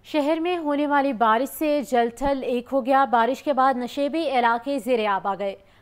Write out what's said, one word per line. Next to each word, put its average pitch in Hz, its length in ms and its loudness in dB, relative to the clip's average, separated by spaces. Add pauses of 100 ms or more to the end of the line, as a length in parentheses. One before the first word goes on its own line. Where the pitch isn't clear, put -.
शहर 311 340 0
में 349 180 -2
होने 294 300 -2
वाली 277 260 2
बारिश 226 360 2
से 294 340 0
जलथल 240 600 0
एक 240 260 -4
हो 269 120 0
गया। 269 240 4
बारिश 233 360 0
के 294 120 -2
बाद 262 240 2
नशेबी 285 460 -2
इलाके 254 560 0
ज़ेरे 226 260 0
आब 190 220 -2
आ 196 80 -2
गए। 196 200 -6 (260)